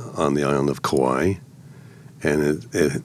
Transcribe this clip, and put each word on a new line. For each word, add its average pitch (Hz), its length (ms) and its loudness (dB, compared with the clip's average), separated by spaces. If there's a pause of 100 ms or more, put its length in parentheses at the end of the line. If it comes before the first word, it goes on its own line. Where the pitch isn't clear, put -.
(160)
on 73 180 2
the 73 100 0
island 69 260 2
of 65 120 -4
Kauai, 67 520 2 (880)
and 76 180 2
it, 76 320 -2
it 76 300 0